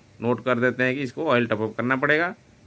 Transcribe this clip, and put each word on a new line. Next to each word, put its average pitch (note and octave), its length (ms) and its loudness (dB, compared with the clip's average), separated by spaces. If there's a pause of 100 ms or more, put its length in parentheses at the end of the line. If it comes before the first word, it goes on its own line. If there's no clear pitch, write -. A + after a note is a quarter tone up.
(220)
नोट A#2+ 240 0
कर B2 140 2
देते B2+ 240 2
हैं B2+ 120 0
कि C#3+ 80 -6
इसको C#3 220 -6
ऑयल A#2+ 220 4
टॉप A2 140 -2
अप A2 160 -4
करना B2 200 0
पड़ेगा। D#3 360 0 (340)